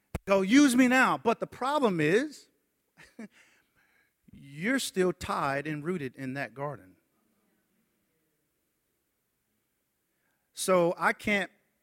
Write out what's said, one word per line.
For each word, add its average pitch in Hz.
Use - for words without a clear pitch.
go, 196
"Use 240
me 254
now." 240
But 226
the -
problem 247
is, 220
<laughs> 220
you're 156
still 180
tied 143
and 151
rooted 151
in 131
that 131
garden. 110
So 180
I 190
can't 202